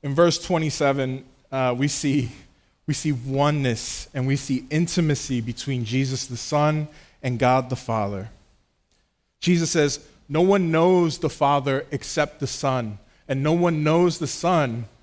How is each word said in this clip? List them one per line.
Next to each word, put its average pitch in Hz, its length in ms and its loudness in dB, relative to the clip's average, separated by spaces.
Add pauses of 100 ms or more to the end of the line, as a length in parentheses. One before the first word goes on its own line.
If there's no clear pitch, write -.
In 139 120 -4
verse 165 240 4
twenty-seven, 139 840 0 (260)
uh, 131 280 0
we 139 100 2
see, - 440 0 (540)
we 156 60 -2
see 151 200 -2
oneness 135 1000 -2
and 131 140 -2
we 135 100 2
see 135 320 -4
intimacy 151 720 0
between 120 460 -4
Jesus 131 400 -2
the 123 100 -10
Son 151 520 0 (340)
and 127 160 -2
God 127 320 2
the 127 60 -4
Father. 104 520 -4 (1080)
Jesus 170 320 2
says, 147 300 0 (280)
"No 156 140 2
one 190 280 4
knows 170 480 4
the 156 120 -2
Father 139 600 0
except - 500 -4
the 143 60 -4
Son, 123 520 -4 (280)
and 135 160 -2
no 151 120 2
one 170 280 2
knows 170 360 2
the 151 80 -4
Son 135 580 0 (180)